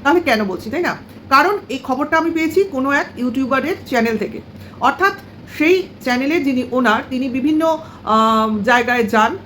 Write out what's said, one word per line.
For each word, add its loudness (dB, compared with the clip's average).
তাহলে 4
কেন 2
বলছি, -8
তাই -4
না? -2
কারণ 4
এই -4
খবরটা 0
আমি 2
পেয়েছি 2
কোনো 0
এক 0
ইউটিউবারের -2
চ্যানেল 2
থেকে। -6
অর্থাৎ 2
সেই 4
চ্যানেলের 0
যিনি 0
ওনার, 2
তিনি -4
বিভিন্ন, 0
আম, 2
জায়গায় 2
যান 4